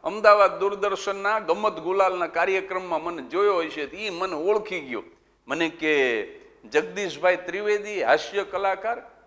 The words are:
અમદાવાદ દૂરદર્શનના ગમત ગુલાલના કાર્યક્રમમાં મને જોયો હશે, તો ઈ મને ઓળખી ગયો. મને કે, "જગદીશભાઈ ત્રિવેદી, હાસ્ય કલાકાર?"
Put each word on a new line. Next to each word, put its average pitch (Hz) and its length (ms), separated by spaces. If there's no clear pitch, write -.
અમદાવાદ 208 560
દૂરદર્શનના 196 800
ગમત 196 400
ગુલાલના 185 480
કાર્યક્રમમાં 185 760
મને 170 180
જોયો 180 380
હશે, 151 260
તો 143 120
ઈ 214 120
મને 180 260
ઓળખી 190 440
ગયો. 127 240
મને 160 220
કે, 135 540
"જગદીશભાઈ 180 640
ત્રિવેદી, 202 680
હાસ્ય 156 400
કલાકાર?" 196 580